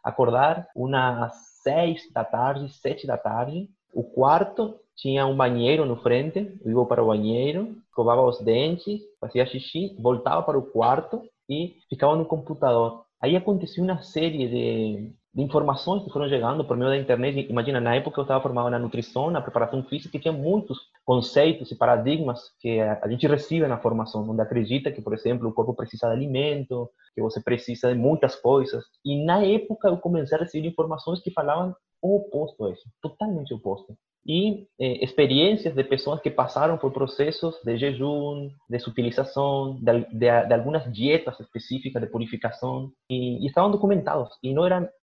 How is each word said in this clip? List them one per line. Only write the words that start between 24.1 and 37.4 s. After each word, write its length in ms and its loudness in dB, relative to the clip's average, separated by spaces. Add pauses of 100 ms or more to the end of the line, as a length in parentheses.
onde 100 0
acredita 520 0
que, 100 -12
por 100 -6
exemplo, 360 -2
o 40 -4
corpo 220 0
precisa 320 -6
de 60 2
alimento, 760 -2 (280)
que 40 -6
você 220 -4
precisa 500 0
de 60 0
muitas 380 2
coisas. 480 2 (200)
E 200 -2
na 200 4
época 440 2
eu 100 2
comecei 400 0
a 40 -2
receber 260 -4
informações 520 -4
que 120 -8
falavam 420 0 (260)
opuesto 640 -2
a 60 -2
eso, 160 -18 (120)
totalmente 540 -6
opuesto. 420 -6 (280)
Y, 520 -2
eh, 240 -2
experiencias 760 4
de 100 2
personas 360 -2
que 100 -2
pasaron 480 0
por 140 -2
procesos 720 -2